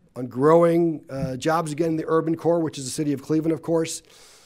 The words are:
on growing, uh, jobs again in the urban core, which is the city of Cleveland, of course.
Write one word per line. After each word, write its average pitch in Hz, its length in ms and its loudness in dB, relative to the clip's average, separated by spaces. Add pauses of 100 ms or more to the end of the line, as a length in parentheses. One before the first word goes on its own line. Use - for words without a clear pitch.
(160)
on 123 120 -8
growing, 165 840 4
uh, 135 260 -6
jobs 156 380 -2
again 165 160 -2
in 160 80 -2
the 165 100 -4
urban 160 300 0
core, 170 240 0
which 151 160 -4
is 139 80 -10
the 120 60 -8
city 147 200 -2
of 139 100 -4
Cleveland, 160 320 -2
of 147 80 -6
course. 165 420 -2 (420)